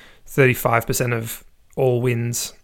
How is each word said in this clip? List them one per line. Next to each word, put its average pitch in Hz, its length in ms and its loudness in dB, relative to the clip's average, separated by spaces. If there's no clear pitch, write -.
thirty-five 123 600 2
percent 123 280 -2
of 113 280 -8
all 127 260 2
wins 120 500 -2